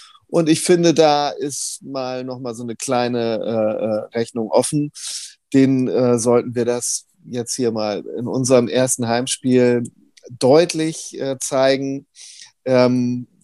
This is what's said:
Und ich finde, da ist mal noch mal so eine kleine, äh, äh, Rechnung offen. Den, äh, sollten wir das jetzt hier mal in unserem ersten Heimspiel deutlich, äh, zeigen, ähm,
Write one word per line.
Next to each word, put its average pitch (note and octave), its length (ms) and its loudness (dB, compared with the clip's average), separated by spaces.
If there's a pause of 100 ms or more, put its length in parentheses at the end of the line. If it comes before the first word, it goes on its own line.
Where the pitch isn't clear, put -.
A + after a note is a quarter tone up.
(280)
Und E3 200 0
ich D#3+ 140 2
finde, E3+ 320 4
da D3 360 4
ist - 520 -8
mal B2+ 420 -8
noch B2+ 140 -10
mal B2 160 -8
so A#2+ 80 -12
eine A#2 140 -8
kleine, A#2+ 680 -2
äh, A2 420 -2
äh, A2 340 -4
Rechnung A2+ 320 -6
offen. D3 420 0 (600)
Den, C3 360 4
äh, A#2+ 300 2
sollten A#2+ 360 2
wir A#2+ 100 -2
das - 420 -4 (220)
jetzt A#2+ 260 -8
hier A#2+ 160 0
mal G#2+ 320 -2 (140)
in A#2 120 -6
unserem B2 400 4
ersten B2 400 -2
Heimspiel B2 720 2 (480)
deutlich, D#3 920 0
äh, C3+ 180 -4
zeigen, C3+ 680 0 (580)
ähm, B2 600 2 (180)